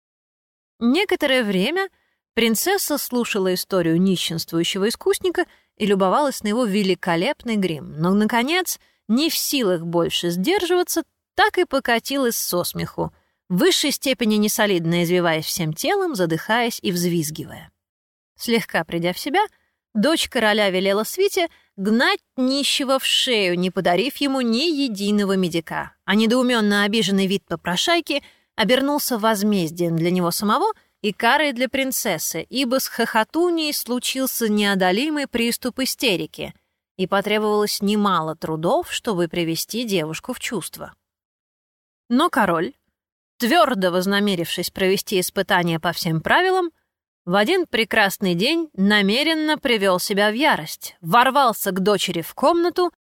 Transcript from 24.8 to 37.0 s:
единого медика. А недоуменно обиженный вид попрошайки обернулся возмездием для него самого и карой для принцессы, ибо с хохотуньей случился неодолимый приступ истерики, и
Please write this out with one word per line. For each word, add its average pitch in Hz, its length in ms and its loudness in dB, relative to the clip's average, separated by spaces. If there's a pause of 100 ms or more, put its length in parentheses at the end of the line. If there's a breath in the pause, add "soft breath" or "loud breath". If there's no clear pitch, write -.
единого 202 520 0
медика. 165 580 -4 (100)
А 185 100 0
недоуменно 220 720 2
обиженный 196 420 0
вид 190 200 -2
попрошайки 277 760 -2 (320 soft breath)
обернулся 254 640 0
возмездием 190 760 0
для 165 140 0
него 175 200 0
самого 254 420 0 (300 soft breath)
и 208 100 -2
карой 285 400 2
для 247 160 -2
принцессы, 240 760 -4
ибо 262 380 -2
с - 60 -4
хохотуньей 302 840 0
случился 247 760 -4
неодолимый 208 800 2
приступ 233 540 -4
истерики, 160 760 -4 (440)
и 185 80 -2